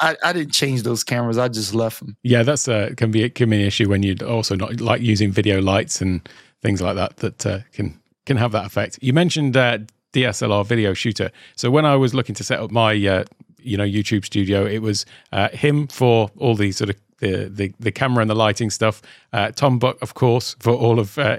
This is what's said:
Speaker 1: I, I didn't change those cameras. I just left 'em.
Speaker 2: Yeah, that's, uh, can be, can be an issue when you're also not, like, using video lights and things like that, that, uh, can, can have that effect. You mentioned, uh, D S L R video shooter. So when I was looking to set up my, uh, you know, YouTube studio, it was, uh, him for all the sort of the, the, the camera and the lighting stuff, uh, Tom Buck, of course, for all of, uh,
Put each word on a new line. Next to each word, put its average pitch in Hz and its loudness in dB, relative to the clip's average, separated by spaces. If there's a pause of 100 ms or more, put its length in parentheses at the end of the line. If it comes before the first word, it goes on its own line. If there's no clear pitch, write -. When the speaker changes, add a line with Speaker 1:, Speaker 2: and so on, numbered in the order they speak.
Speaker 1:
I, 160 0
I 170 0
didn't 160 -4
change 131 -2
those 117 -2
cameras. 120 -2
I 123 2
just 110 -4
left 113 -2
'em. 104 -16
Speaker 2:
Yeah, 120 4
that's, 139 0
uh, 107 0
can 113 0
be, 110 2
can 120 0
be 104 4
an 101 2
issue 101 0
when 98 2
you're 98 -2
also 110 -2
not, 110 -6
like, 113 0
using 107 2
video 98 2
lights 98 0
and 92 -2 (340)
things 101 0
like 95 -2
that, 92 -6
that, - -6
uh, 101 -2 (140)
can, 98 -8 (260)
can 139 0
have 120 2
that 104 -2
effect. 104 -6
You 131 0
mentioned, 151 2
uh, 120 2 (340)
D 127 2
S - -2
L 113 2
R 101 2
video 107 0
shooter. 98 -4 (240)
So 123 -2
when 151 4
I 147 4
was 131 2
looking 123 -4
to - -12
set - -4
up 107 -8
my, 110 2 (100)
uh, 95 2 (380)
you 104 -4
know, 101 0
YouTube 101 0
studio, 98 0
it 104 -4
was, 110 -4 (240)
uh, 101 0
him 147 0
for 113 4 (100)
all 120 2
the 101 0
sort 101 -4
of 98 -4 (220)
the, 98 -4
the, 98 -4
the - -4
camera 123 0
and 110 0
the 107 0
lighting 110 0
stuff, - -2 (320)
uh, 107 0
Tom 127 2
Buck, 127 0
of - -10
course, 120 0
for 113 2
all 117 4
of, 104 -4
uh, 120 0